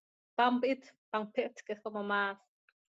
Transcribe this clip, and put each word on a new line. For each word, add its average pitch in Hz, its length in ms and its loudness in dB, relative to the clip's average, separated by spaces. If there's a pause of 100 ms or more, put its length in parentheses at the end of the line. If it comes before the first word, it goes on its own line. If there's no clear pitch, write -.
(360)
Pump 247 300 4
It, 262 200 0 (260)
Pump 214 260 -4
It, 247 160 -2 (120)
que 220 80 -4
es 208 80 -10
como 208 220 -6
más, 202 360 -2 (560)